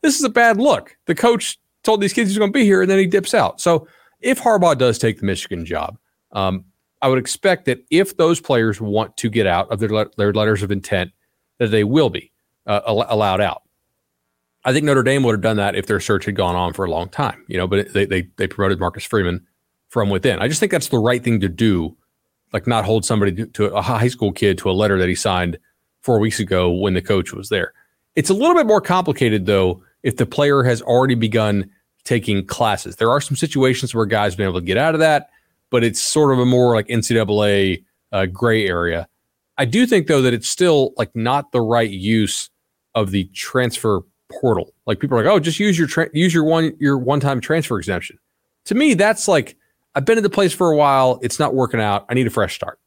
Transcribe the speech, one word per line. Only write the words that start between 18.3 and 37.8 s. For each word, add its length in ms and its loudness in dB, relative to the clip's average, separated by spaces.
they 120 -4
promoted 320 -2
Marcus 240 -6
Freeman 420 -2
from 220 -2
within. 300 -2
I 80 -2
just 120 -4
think 120 0
that's 160 -2
the 100 0
right 240 0
thing 180 0
to 80 -2
do, 480 -2
like, 140 -6
not 180 0
hold 200 0
somebody 280 0
to, 140 -6
to 200 -4
a 140 -2
high 280 0
school 240 -2
kid 260 0
to 100 -4
a 40 0
letter 260 2
that 100 2
he 60 0
signed 440 -2
four 160 2
weeks 220 -2
ago 300 0
when 240 0
the 60 0
coach 320 -2
was 160 -14
there. 240 -4
It's 140 -2
a 40 2
little 220 2
bit 100 2
more 140 2
complicated, 680 0
though, 360 0
if 140 -2
the 100 0
player 380 2
has 180 0
already 320 2
begun 560 0
taking 400 -2
classes. 520 -2
There 140 2
are 100 2
some 160 -6
situations 580 0
where 120 0
guys 260 0
have 60 -12
been 100 0
able 120 -2
to 60 -10
get 100 0
out 180 2
of 60 0
that, 300 2
but 140 2
it's 160 -2
sort 320 2
of 80 2
a 40 2
more, 300 4
like, 160 0
N 120 0
C 120 -2
double 300 2
A, 380 0